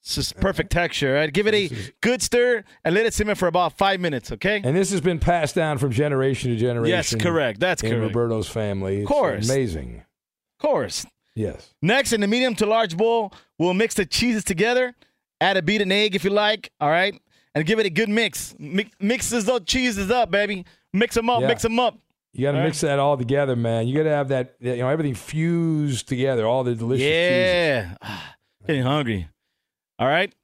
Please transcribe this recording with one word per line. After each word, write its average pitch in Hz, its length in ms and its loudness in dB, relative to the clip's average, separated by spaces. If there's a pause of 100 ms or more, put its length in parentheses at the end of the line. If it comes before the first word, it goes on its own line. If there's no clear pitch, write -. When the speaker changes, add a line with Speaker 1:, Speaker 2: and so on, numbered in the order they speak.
Speaker 1:
It's - 120 -8
just - 260 -4
perfect - 320 0
texture, 160 420 0
right? 151 160 2
Give 196 160 0
it 214 80 2
a 202 140 0
Speaker 2:
This 120 100 -10
is 98 220 -12
Speaker 1:
good 240 220 2
stir 240 420 2 (200)
and 160 100 2
let 214 100 4
it 220 80 0
simmer 208 220 0
for 185 140 0
about 170 280 0
five 196 240 2
minutes, 151 320 -4
okay? 202 320 -2
Speaker 2:
And 131 100 0
this 180 180 2
has 190 100 0
been 170 160 0
passed 165 360 0
down 156 220 0
from 135 140 0
generation 131 600 0
to 120 60 0
generation 120 320 0
Speaker 1:
Yes, 170 260 0
correct. 123 460 0
That's 175 220 0
Speaker 2:
in 110 80 0
Speaker 1:
correct. 113 240 -2
Speaker 2:
Roberto's 113 340 0
family. 98 480 -2
Speaker 1:
Of 101 60 -2
Speaker 2:
It's 101 60 -4
Speaker 1:
course. 135 420 0
Speaker 2:
amazing. 80 520 -4 (560)
Speaker 1:
Of - 80 -20
course. 220 400 0 (280)
Speaker 2:
Yes. - 480 -6
Speaker 1:
Next, 247 320 2
in 214 80 0
the 202 40 0
medium 240 300 2
to 214 100 0
large 214 300 0
bowl, 226 360 0 (260)
we'll 180 160 2
mix 220 200 0
the 190 120 -2
cheeses 226 360 0
together. 240 520 0 (460)
Add 190 180 4
a 180 40 -2
beaten 196 300 0
egg 208 220 2
if 185 100 -2
you 196 60 2
like, 208 400 0 (100)
all 147 100 0
right? 180 300 0 (340)
And 156 120 0
give 220 120 2
it 220 80 2
a 190 40 0
good 202 180 0
mix. 208 500 -2
Mi-, 185 320 -4 (100)
mixes 220 440 -2
those 233 220 0
cheeses 226 440 -2
up, 233 200 2
baby. 202 340 0 (300)
Mix 202 220 0
'em 233 120 0
up, 240 140 2
Speaker 2:
Yeah. 262 60 2
Speaker 1:
mix 233 160 0
'em 226 140 0
up. 226 200 0 (340)
Speaker 2:
You 123 100 -6
gotta 143 160 0
Speaker 1:
All 160 40 0
right? 160 60 2
Speaker 2:
mix 151 140 -4
that 143 160 0
all 143 200 2
together, 131 380 0
man. 117 300 0
You 127 100 -2
gotta 156 140 2
have 143 180 0
that, 127 320 -4
that, 123 160 -4
you 123 60 -4
know, 127 60 0
everything 147 260 0
fused 156 960 -2
together, 127 380 0
all 127 180 0
the 123 100 0
delicious 117 300 -2
cheeses. 147 80 2
Speaker 1:
Yeah. 170 920 2
Ah, 104 320 -14 (320)
getting 143 160 0
hungry. 120 460 -2 (720)
All 123 80 2
right? 180 240 0 (120)